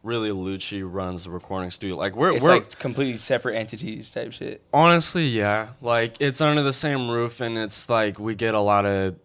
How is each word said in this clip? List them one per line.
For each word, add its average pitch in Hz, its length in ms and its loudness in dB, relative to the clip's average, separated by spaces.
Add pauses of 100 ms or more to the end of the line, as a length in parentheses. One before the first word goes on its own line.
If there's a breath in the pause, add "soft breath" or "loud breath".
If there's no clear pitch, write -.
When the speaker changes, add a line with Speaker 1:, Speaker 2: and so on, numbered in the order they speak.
Speaker 1:
really 110 260 -2
Lucci 95 560 -6
runs 90 380 -6
the 87 80 -12
recording 90 400 -6
studio. 92 240 -6
Like, 95 200 -4
we're, 156 200 2
Speaker 2:
It's, 120 80 0
Speaker 1:
we're 165 120 8
Speaker 2:
like, - 220 -2
completely 127 400 -4
separate 117 380 -2
entities 110 560 -8
type 117 220 -8
shit. - 280 -10 (120)
Speaker 1:
Honestly, 165 520 6
yeah. 107 440 0 (120)
Like, 117 380 0
it's 143 220 0
under 151 200 4
the 139 120 0
same 131 360 0
roof, 117 320 -2
and 113 160 -4
it's, 110 320 -2
like, 107 300 2
we 110 160 -4
get 113 180 0
a 107 80 4
lot 101 240 4
of 95 400 0